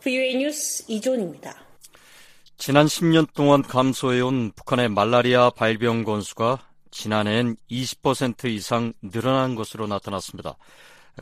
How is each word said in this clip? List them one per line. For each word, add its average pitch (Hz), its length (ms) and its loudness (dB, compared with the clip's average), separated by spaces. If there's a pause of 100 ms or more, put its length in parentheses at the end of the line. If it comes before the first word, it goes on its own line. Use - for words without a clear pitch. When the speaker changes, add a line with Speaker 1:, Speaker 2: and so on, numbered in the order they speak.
Speaker 1:
브이오에이 262 360 0
뉴스 294 500 -4
이존입니다. 214 680 -4 (1040)
Speaker 2:
지난 143 300 4
십 - 180 0
년 160 280 4
동안 143 300 4
감소해온 127 920 0
북한의 123 340 0
말라리아 120 600 4
발병 113 540 0
건수가 110 560 -2 (320)
지난해엔 107 680 0 (100)
이십 123 340 -8
퍼센트 127 460 -2
이상 117 540 -2
늘어난 123 540 -2
것으로 110 320 -8
나타났습니다. 98 720 -8 (640)